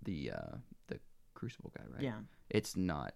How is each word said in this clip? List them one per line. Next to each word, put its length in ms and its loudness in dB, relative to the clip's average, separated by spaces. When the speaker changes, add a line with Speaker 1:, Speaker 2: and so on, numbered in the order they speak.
Speaker 1:
the, 300 0
uh, 240 -4
the 100 -2
Crucible 420 -6
guy, 140 -10
right? 120 -4
Speaker 2:
Yeah. 160 2
Speaker 1:
It's 260 6
not 400 4